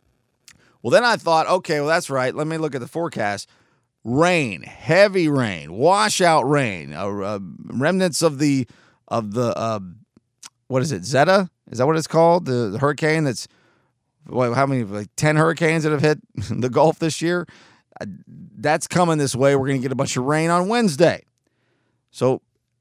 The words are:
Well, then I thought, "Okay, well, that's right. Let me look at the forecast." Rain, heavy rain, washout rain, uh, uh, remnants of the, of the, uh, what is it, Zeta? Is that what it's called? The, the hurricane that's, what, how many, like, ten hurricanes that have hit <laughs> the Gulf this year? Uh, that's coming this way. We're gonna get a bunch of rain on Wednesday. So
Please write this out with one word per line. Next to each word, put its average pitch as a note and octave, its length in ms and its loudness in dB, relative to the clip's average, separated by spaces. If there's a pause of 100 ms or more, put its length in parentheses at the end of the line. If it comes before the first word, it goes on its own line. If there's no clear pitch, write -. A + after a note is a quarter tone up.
(800)
Well, A#2 100 -4
then G#3+ 140 6
I A#3 100 2
thought, D#3+ 320 0
"Okay, E3+ 320 -2
well, C#3+ 80 -2
that's E3 220 0
right. C3 260 -2
Let D3+ 120 -4
me D#3+ 100 -6
look D#3 180 -6
at B2+ 60 -8
the A#2 60 -10
forecast." A#2+ 600 -6 (580)
Rain, C3+ 580 0
heavy F#3 680 2
rain, G2+ 420 -2
washout E3+ 680 4
rain, A2+ 500 -2
uh, E2+ 160 -8
uh, G2+ 320 -6 (280)
remnants F3 540 -2
of D#3 160 0
the, C#3 300 0 (400)
of G#2+ 260 -4
the, A#2 240 -2
uh, A2 220 -4 (880)
what B2+ 140 0
is D#3 100 -4
it, F#2 140 -6
Zeta? E3 440 2 (220)
Is - 60 -8
that B2+ 100 2
what D#3+ 80 2
it's D#3+ 100 -2
called? E3+ 380 4
The, B2 240 -2
the G2+ 120 -6
hurricane D3+ 440 0
that's, B2+ 240 -4 (800)
what, A#2+ 300 -2
how C3+ 100 2
many, C3+ 180 0
like, G#2 320 -8
ten D3+ 220 2
hurricanes D#3+ 460 2
that D#3 100 0
have C#3+ 80 -2
hit D3+ 180 2 (160)
<laughs> - 0 -
the A2+ 340 -4
Gulf D3 300 4
this D#3+ 220 -2
year? E3+ 260 -2 (540)
Uh, - 60 -10 (500)
that's D3 300 -2
coming E3 320 2
this C3 180 -2
way. C#3 180 4
We're C3+ 120 0
gonna C#3 120 -2
get B2+ 140 -4
a - 20 -4
bunch C3+ 220 -4
of B2+ 80 -2
rain D#3 240 0
on F3+ 180 0
Wednesday. E3+ 560 2 (880)
So B2+ 300 0 (400)